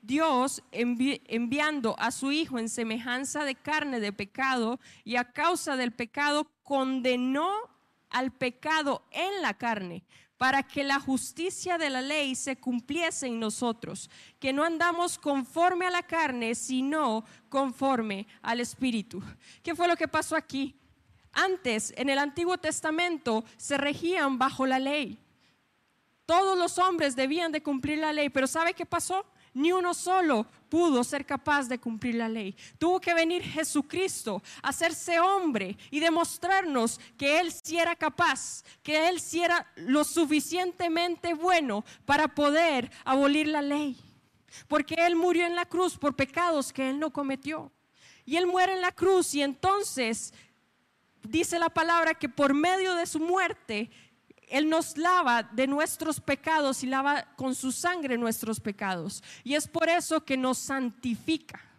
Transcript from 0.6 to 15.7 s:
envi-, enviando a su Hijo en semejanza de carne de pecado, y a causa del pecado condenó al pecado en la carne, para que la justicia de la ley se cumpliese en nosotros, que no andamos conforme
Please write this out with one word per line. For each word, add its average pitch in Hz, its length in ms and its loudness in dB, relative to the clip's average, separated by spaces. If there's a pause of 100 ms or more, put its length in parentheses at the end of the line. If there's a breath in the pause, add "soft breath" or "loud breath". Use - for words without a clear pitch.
envi-, 240 560 0
enviando 247 720 0
a 226 100 0
su 269 220 -4
Hijo 294 260 -2
en 226 120 -4
semejanza 247 720 -4
de 277 100 -4
carne 294 460 -2
de 208 120 -2
pecado, 240 680 -2 (240 loud breath)
y 233 140 -4
a 247 140 -2
causa 320 440 0
del 247 160 -2
pecado 294 580 -2 (140)
condenó 262 880 0 (560)
al 254 220 -2
pecado 285 800 -2
en 370 320 -4
la 220 100 -2
carne, 190 500 -6 (340 soft breath)
para 269 260 2
que 285 200 -4
la 277 160 0
justicia 339 760 -4
de 302 140 -2
la 254 100 -2
ley 285 320 -2
se 262 240 -6
cumpliese 269 680 -4
en 226 120 -4
nosotros, 220 680 -4 (300 loud breath)
que 262 120 -2
no 277 120 2
andamos 339 560 0
conforme 339 680 2